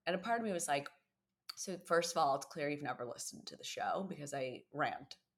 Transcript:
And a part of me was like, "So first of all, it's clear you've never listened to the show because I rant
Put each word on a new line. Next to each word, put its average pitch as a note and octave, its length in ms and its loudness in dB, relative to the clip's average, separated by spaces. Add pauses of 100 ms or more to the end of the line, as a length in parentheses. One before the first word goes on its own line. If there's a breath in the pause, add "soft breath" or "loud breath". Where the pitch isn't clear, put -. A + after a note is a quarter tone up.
And F3 100 2
a F3+ 40 0
part A#3 200 2
of A3+ 60 -2
me G#3 60 0
was E3+ 160 0
like, C#3+ 200 2 (680)
"So F#3 320 -4
first E3+ 240 6
of - 60 -2
all, C#3+ 180 6
it's C#3+ 100 -2
clear D3 240 -2
you've D3 140 -2
never B2+ 200 -2
listened - 440 -8
to - 80 -12
the - 80 -14
show - 440 0
because C#3+ 280 -6
I C3 360 -4
rant C#3 460 -2 (200)